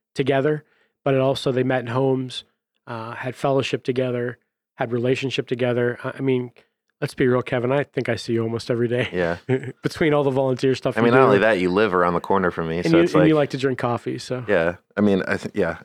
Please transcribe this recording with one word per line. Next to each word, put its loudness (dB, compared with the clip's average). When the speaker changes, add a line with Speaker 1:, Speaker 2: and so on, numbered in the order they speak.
Speaker 1:
together, 0
but 0
it 2
also, 0
they 0
met 0
in -10
homes, -2
uh, -12
had -10
fellowship -2
together, -4
had -4
relationship -2
together. -2
I, -8
I -8
mean, 0
let's -6
be 2
real, 2
Kevin, -2
I 2
think -6
I 0
see -6
you 0
almost -6
every 0
day. -2
Speaker 2:
Yeah. 0
Speaker 1:
<laughs> -4
Between 0
all 2
the 2
volunteer 0
stuff -4
Speaker 2:
I -2
Speaker 1:
you 4
Speaker 2:
mean, 4
not 8
Speaker 1:
do. 8
Speaker 2:
only 6
that, 4
you 2
live 2
around 2
the 2
corner 0
from -4
me, -4
Speaker 1:
And 0
Speaker 2:
so 6
Speaker 1:
you, 6
Speaker 2:
it's -2
Speaker 1:
and 6
you 6
Speaker 2:
like 2
Speaker 1:
like -4
to -6
drink -2
coffee, -4
so. -8
Speaker 2:
Yeah. 2
I 0
mean, 4
I -2
th-, -10
yeah, -2